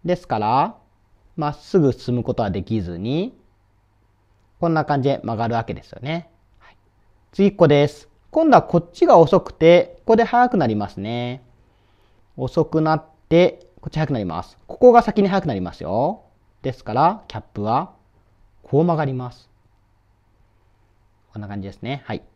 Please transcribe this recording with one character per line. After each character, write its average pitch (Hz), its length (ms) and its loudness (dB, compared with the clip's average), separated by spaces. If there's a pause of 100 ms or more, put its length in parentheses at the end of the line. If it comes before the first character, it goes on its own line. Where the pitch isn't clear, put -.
で 175 120 -2
す - 100 -18
か 113 120 -4
ら、 131 380 -2 (600)
ま 147 140 -6
っ 143 80 -12
す - 200 -2
ぐ 139 140 2
進 - 240 -6
む 120 80 -4
こ 127 100 -6
と 120 80 -4
は 104 80 -2
で 92 120 -6
き 110 180 -4
ず 85 180 -10
に、 147 400 -6 (1200)
こ 170 100 -2
ん 165 60 0
な 156 100 0
感 143 180 -2
じ 139 80 0
で 135 120 -4
曲 107 140 -6
が 113 120 -4
る 117 60 -4
わ 113 100 -2
け - 100 -10
で - 80 -14
す - 80 -20
よ - 100 -20
ね。 160 300 -8 (280)
は - 120 -20
い。 - 60 -20 (560)
次、 196 200 2
こ 202 60 -18
こ 165 100 6
で 143 180 4
す。 - 220 -10 (220)
今 311 200 2
度 220 60 6
は 156 60 6
こ - 160 -2
っ 170 140 -4
ち - 140 0
が 240 120 8
遅 160 220 4
く - 140 -16
て、 170 440 4
こ - 80 -20
こ 226 100 4
で 226 80 2
速 240 240 2
く 247 80 -2
な 147 100 2
り 113 80 -2
ま 104 140 -4
す - 100 -16
ね。 120 460 -8 (920)
遅 135 280 -4
く 160 160 -2
な 156 160 0
っ 156 80 -8 (240)
て、 - 400 2 (120)
こ - 80 -16
っ - 20 -12
ち - 80 -6
速 156 100 -2
く 147 40 -4
な 123 60 -2
り 104 60 -6
ま 85 180 -8
す。 - 240 -20
こ - 120 -18
こ 247 140 6
が 233 100 6
先 208 200 -2
に 196 60 2
速 190 140 -2
く 160 60 -6
な 117 60 -4
り 95 60 -6
ま 90 120 -8
す - 100 -18
よ。 120 400 -4 (400)
で 131 100 -6
す - 100 -18
か 107 120 -12
ら、 170 340 0
キ - 80 -16
ャ 101 40 -10
ッ - 20 -20 (100)
プ 104 100 -10
は 127 300 -4 (720)
こ 139 180 -2
う 165 40 2
曲 170 120 0
が 156 80 -2
り 135 80 -4
ま 123 200 -10
す。 - 180 -20 (1800)
こ 107 80 -16
ん - 20 -12
な 101 60 -14
感 101 120 -10
じ 95 60 -12
で 95 60 -14
す - 100 -18
ね。 135 240 -10
は 110 80 -8
い。 - 80 -12 (140)